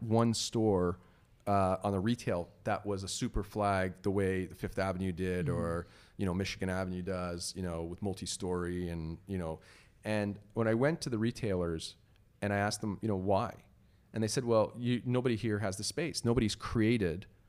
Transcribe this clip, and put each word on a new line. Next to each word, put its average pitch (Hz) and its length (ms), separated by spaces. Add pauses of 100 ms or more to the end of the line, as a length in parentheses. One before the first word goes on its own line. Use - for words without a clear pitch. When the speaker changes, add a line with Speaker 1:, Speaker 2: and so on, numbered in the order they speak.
Speaker 1:
one 117 340
store, 98 640 (480)
uh, 95 360
on 101 100
the 98 60
retail 98 500 (160)
that 107 220
was 98 160
a 95 60
super 113 340
flag 98 600
the 104 80
way 95 340
the - 100
Fifth - 240
Avenue 95 320
did 90 360
Speaker 2:
Mm-hmm. 85 140
Speaker 1:
or, 85 260 (300)
you 104 100
know, 87 80
Michigan 95 340
Avenue 92 340
does, 90 540
you 95 60
know, 85 200
with 85 200
multi-story 90 880
and, 82 360
you 98 120
know. 80 200 (460)
And 104 340 (160)
when 113 140
I 110 60
went 143 280
to 135 80
the 117 80
retailers 92 760 (440)
and 101 120
I 101 40
asked 104 260
them, 101 200
you 110 60
know, 104 80
"Why?" 98 380 (580)
And 110 100
they 110 60
said, 123 160
"Well, 113 340
you, 120 260
nobody 123 300
here 107 240
has 101 180
the 107 80
space. - 400
Nobody's 117 300
created 107 720 (220)